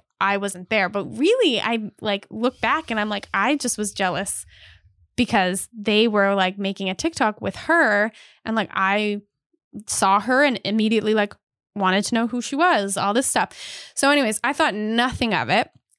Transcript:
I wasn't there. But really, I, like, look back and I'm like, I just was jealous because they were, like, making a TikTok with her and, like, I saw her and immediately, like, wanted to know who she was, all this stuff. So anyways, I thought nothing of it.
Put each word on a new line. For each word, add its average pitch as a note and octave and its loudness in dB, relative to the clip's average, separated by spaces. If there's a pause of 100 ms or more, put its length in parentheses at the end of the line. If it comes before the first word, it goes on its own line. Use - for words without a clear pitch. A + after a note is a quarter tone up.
(220)
I G3 2
wasn't F#3+ -8
there. G3+ 0
But G3 -4 (140)
really, E4+ 2
I, A3+ -4
like, G3+ -4
look A#3 -4
back C#4+ -2
and A3+ -4
I'm G#3 -2
like, G3+ -6
I A#3 2
just B3+ -4
was G#3 -6
jealous F#3 -4 (720)
because G3 0 (100)
they G#3+ 2
were, G3+ 2
like, F#3+ 0
making G3 -4
a F#3 -4
TikTok A3+ -2
with G3 -4
her A3+ 2 (340)
and, A3 -4
like, A3 -2
I G#3 0 (680)
saw G3 4
her B3+ 2
and C4 2
immediately, G#3+ 2
like, G#3 0 (420)
wanted G3 2
to - -2
know A#3 0
who A#3+ -4
she - -6
was, C4+ 2
all G3+ 0
this C4 0
stuff. - 0 (460)
So C4+ 2
anyways, C4 2
I B3+ 0
thought C#4 0
nothing A3+ 0
of A#2+ 0
it. G3 2 (300)